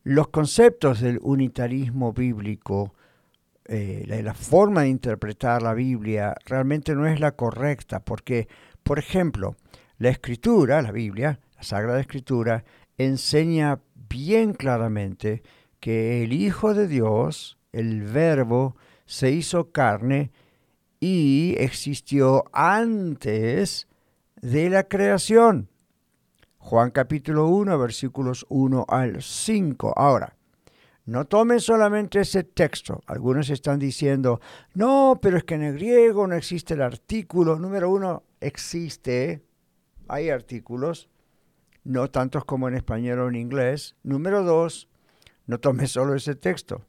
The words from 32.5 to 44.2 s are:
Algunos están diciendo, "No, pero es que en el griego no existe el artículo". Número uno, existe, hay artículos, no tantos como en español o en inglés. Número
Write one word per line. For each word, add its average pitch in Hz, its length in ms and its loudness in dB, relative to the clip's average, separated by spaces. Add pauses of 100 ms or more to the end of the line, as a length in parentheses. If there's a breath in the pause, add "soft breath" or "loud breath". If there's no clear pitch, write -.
Algunos 131 440 -2
están 143 280 -2
diciendo, 135 640 0 (320 loud breath)
"No, 262 480 4
pero 185 160 4
es 165 80 0
que 156 120 -4
en 151 80 -2
el 147 100 -2
griego 214 520 4
no 180 80 -2
existe 165 380 -6
el 151 80 -2
artículo". 160 800 0
Número 185 320 -2
uno, 190 320 -2 (180)
existe, 143 1000 -6 (680)
hay 151 220 -4
artículos, 127 800 -8 (720)
no 131 260 -4
tantos 131 380 -4
como 131 220 -4
en 123 80 -4
español 123 420 -4
o 127 100 -2
en 123 60 -4
inglés. 127 680 -4
Número 170 420 -2